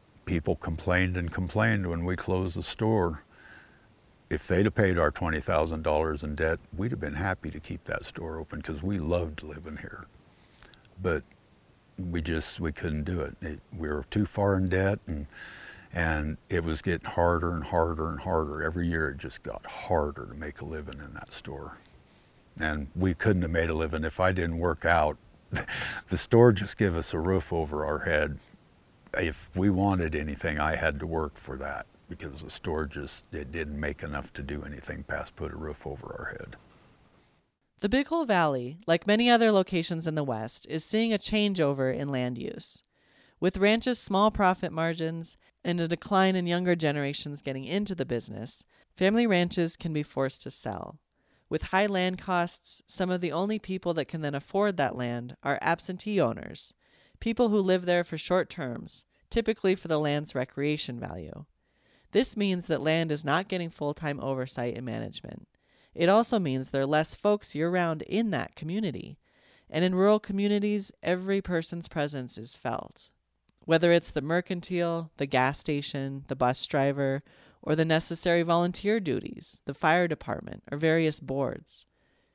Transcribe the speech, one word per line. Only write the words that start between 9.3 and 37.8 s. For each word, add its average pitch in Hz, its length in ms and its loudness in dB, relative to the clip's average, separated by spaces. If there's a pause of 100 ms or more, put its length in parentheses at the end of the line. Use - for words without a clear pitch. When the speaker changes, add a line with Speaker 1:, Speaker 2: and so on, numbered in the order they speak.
Speaker 1:
living 76 320 -12
here. - 300 -14 (960)
But 85 220 2 (720)
we 85 240 -2
just, 80 360 -2
we 82 140 -2
couldn't 76 320 -4
do 87 160 -2
it. 69 220 -6
It, 76 180 -8 (180)
we 80 120 -4
were 73 200 -4
too 104 160 2
far 101 300 2
in 95 140 2
debt, 95 360 2
and, 73 220 -6 (640)
and 78 460 -2 (100)
it 87 160 0
was 80 180 -2
getting 87 280 -2
harder 85 440 2
and 80 120 -4
harder 82 420 0
and 78 140 -6
harder. 78 420 -2
Every 80 240 0
year 80 220 0
it 69 80 -8
just - 260 -12
got - 220 -10
harder - 600 -2
to - 80 -12
make 73 280 -10
a 76 40 -10
living 76 340 -10
in 71 140 -14
that - 200 -14
store. - 460 -12 (760)
And 76 380 -2
we 92 180 4
couldn't 95 280 4
have 82 100 0
made 82 180 2
a 80 60 0
living 78 300 0
if 80 160 -2
I 92 100 6
didn't 82 280 0
work 85 260 0
out. 80 320 4 (340)
<laughs> - 160 -4 (400)
The 95 80 -2
store 117 380 8
just 98 240 -4
gave 95 180 2
us 82 180 -4
a 82 60 -2
roof 90 320 2
over 76 340 -2
our 76 140 0
head. 76 400 0 (720)
If 82 400 -4
we 92 160 4
wanted 92 460 2
anything, 76 420 -4
I 76 200 0
had 78 240 0
to - 40 -6
work 80 320 -4
for 65 200 -10
that 69 280 -8 (220)
because 76 340 -12
the 69 80 -14
store 78 360 -4
just, - 380 -10 (100)
it 73 200 -8
didn't 73 260 -6
make 73 240 -6
enough 73 300 -8
to 73 100 -10
do 69 200 -6
anything 76 400 -12
past - 340 -8
put 76 160 -8
a - 20 -12
roof 78 320 -10
over - 320 -10
our - 180 -10
head. - 200 -14 (1200)
Speaker 2:
The 202 80 -2